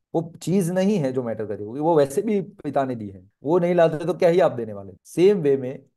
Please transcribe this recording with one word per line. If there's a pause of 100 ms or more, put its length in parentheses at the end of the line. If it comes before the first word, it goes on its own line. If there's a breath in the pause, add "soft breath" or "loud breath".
(140)
वो (100)
चीज
नहीं
है
जो
मैटर
करेगी,
क्योंकि
वो
वैसे
भी
पिता
ने
दी
है, (120)
वो
नहीं
लाते
तो
क्या
ही
आप
देने
वाले। (120)
सेम
वे
में (140)